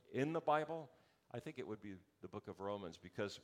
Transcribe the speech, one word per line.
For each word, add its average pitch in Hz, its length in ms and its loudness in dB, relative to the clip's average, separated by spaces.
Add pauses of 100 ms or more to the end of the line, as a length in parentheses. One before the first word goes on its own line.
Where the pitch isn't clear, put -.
(120)
in 143 220 4
the 165 80 4
Bible, 156 480 4 (420)
I 123 80 -2
think 156 180 -8
it 80 100 -4
would 104 140 -4
be 101 140 -8 (260)
the 92 60 -8
book 95 200 -6
of 90 120 -6
Romans, 98 420 -2
because - 420 -2